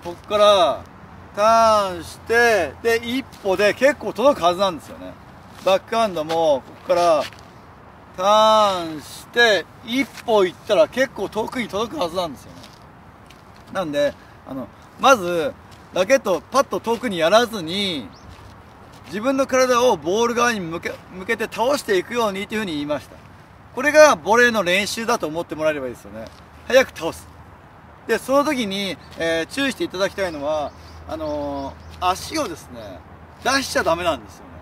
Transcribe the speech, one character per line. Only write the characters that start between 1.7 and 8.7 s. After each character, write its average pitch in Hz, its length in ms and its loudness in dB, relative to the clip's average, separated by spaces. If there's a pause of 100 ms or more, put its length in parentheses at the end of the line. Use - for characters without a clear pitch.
ー 175 120 -8
ン - 20 -14
し - 160 -16
て、 220 540 2 (100)
で、 233 140 2
一 240 260 -4 (180)
歩 190 140 0
で 196 180 2
結 269 220 2
構 208 160 -8
届 240 300 2
く - 20 -6
は 175 100 4
ず 175 60 -6
な 196 100 0
ん 165 80 -8
で - 60 -14
す - 60 -20
よ - 100 -18
ね。 90 140 -14 (520)
バ 190 120 4
ッ - 20 2
ク - 160 -8
ハ 226 100 2
ン 196 80 -4
ド 160 100 -4
も、 160 380 2 (240)
か 180 100 0
ら、 170 280 2 (920)
タ 185 60 -4
ー 202 760 4